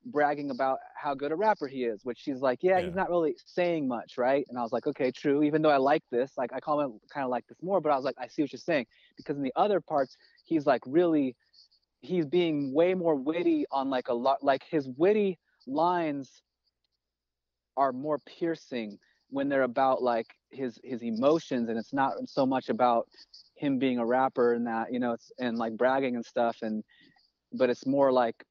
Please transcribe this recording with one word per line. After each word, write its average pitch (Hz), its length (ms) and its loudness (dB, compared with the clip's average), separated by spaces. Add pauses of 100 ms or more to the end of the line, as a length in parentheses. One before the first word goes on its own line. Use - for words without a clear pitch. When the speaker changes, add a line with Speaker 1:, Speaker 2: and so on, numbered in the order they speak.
Speaker 1:
bragging 143 440 0
about 135 280 -2 (180)
how 143 180 -4
good 143 180 -4
a 160 40 -2
rapper 202 320 0
he 131 160 -4
is, 110 200 -4
which 123 140 -6
she's 131 220 -6
like, 127 220 0
"Yeah, 185 180 4
Speaker 2:
Yeah. - 20 -2
Speaker 1:
he's 175 120 -6
not 185 160 -2
really 165 340 0
saying 170 440 -2
much, 113 300 -6
right?" 135 300 2
And 123 100 -10
I 123 40 -4
was 117 100 -4
like, 120 140 -2
"Okay, 139 260 -2
true." 147 300 0
Even 151 200 2
though 156 80 6
I 143 80 4
like 135 320 2
this, 127 280 -2
like, 123 160 -4
I 127 60 -8
call 147 200 0
him 123 200 -4 (120)
kinda 139 160 -4
like 123 200 -4
this - 140 -18
more, 185 200 0
but 147 100 2
I 143 40 4
was 131 80 -4
like, 135 140 -2
"I 123 100 -10
see - 140 -4
what 139 100 -2
you're 127 80 -14
saying," 147 260 -2 (300)
because - 200 -8
in 143 60 -4
the 131 140 -2
other 190 240 2
parts, 139 360 -2 (280)
he's, 151 220 0
like, 127 200 2
really, 151 500 2 (640)
he's 170 260 -2
being 147 480 0
way 175 200 4
more 170 220 2
witty 160 560 0
on, 135 180 -2
like, 127 180 -2
a 123 60 0
lot, 131 300 0
like, 135 200 2
his 143 240 -2
witty 190 500 2 (280)
lines 311 760 -2 (1300)
are 135 160 2
more 143 260 -4
piercing 127 800 -6 (300)
when 139 200 -2
they're 139 140 2
about, 131 400 0
like, 117 320 0 (160)
his, 127 320 -8
his 120 200 -8
emotions, 120 680 0
and 113 100 -2
it's - 140 -8
not 135 360 -2
so 139 160 0
much 131 240 -2
about 120 400 2 (460)
him 139 240 -2
being 127 200 0
a 120 80 0
rapper 123 480 2
and 120 120 -2
that, 113 260 -4
you 123 60 -4
know, 120 140 0
it's, - 260 -10
and, 123 200 -4
like, 113 180 -4
bragging 127 400 2
and 117 100 -6
stuff, 117 360 -2
and, 107 200 -4 (680)
but 123 180 2
it's 120 160 -4
more 135 260 4
like 123 380 0